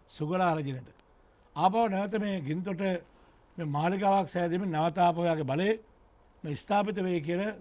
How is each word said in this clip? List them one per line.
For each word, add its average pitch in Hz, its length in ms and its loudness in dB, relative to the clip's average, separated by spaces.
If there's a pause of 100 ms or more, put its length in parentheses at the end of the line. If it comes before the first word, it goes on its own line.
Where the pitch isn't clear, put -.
සුගලා 170 500 0
රජිනට. 139 340 -6 (680)
ආපහු 190 320 4
නැවත 196 320 0
මේ 196 220 -2
ගින්තොට 175 400 -4 (760)
මේ 170 80 -6
මාලිගාවක් 185 640 2
සෑදීමෙන් 175 420 -2
නැවත 160 260 0
ආපහු 175 240 4
එයාගේ 160 220 2
බලය 151 260 0 (720)
මේ 147 120 -6
ස්ථාපිත 202 420 0
වෙයි 180 240 0
කියන 175 200 -2 (200)